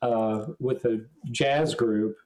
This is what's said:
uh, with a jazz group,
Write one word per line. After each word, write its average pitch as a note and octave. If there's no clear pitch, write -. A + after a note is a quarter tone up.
uh, A2
with B2+
a A2
jazz C#3+
group, G#2+